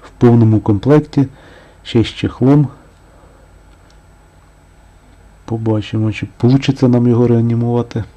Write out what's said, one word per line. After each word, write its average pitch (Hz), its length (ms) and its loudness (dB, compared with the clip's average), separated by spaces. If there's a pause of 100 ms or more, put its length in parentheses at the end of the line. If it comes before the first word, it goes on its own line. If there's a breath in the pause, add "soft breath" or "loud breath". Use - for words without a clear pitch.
в - 160 -20
повному 117 420 4
комплекті, 135 640 0 (560 loud breath)
ще 110 220 -2
з - 20 -2
чехлом. 139 640 0 (2750 soft breath)
Побачимо, 110 680 -4
чи - 240 -10
получиться 135 520 0
нам 120 200 2
його 120 200 2
реанімувати. 117 760 -2 (120)